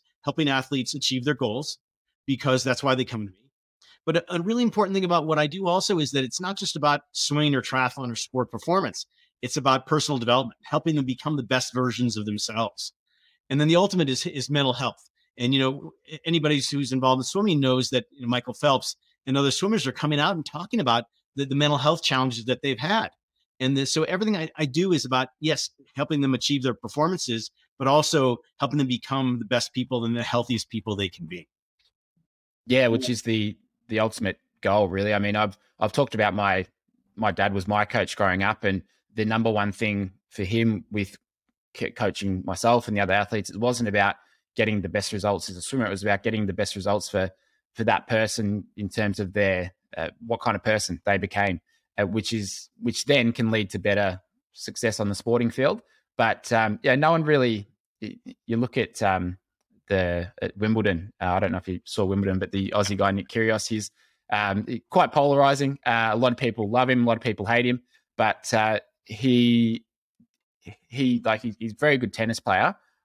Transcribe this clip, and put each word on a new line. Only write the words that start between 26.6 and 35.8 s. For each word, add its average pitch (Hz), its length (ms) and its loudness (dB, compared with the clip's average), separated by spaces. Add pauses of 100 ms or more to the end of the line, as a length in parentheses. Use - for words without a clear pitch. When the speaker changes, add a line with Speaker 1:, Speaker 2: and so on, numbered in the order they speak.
Speaker 1:
their 127 140 0
performances, 127 760 -4 (300)
but 131 80 0
also 135 500 4 (220)
helping 139 180 0
them 139 100 2
become 127 520 -2
the 113 60 -6
best 117 280 -2
people 123 320 -2
and 117 100 0
the 117 80 -2
healthiest 120 460 -2
people 107 260 -6
they 98 140 -2
can 85 160 -16
be. 85 220 -14 (1200)
Speaker 2:
Yeah, 127 220 4
which 117 200 0
Speaker 1:
Yeah. 123 40 0
Speaker 2:
is 110 100 -4
the, 107 340 -2 (300)
the 110 120 -2
ultimate 107 400 -2 (220)
goal, 101 260 2
really. 98 260 0
I 101 60 2
mean, 104 160 0
I've, 104 200 0 (240)
I've 107 120 0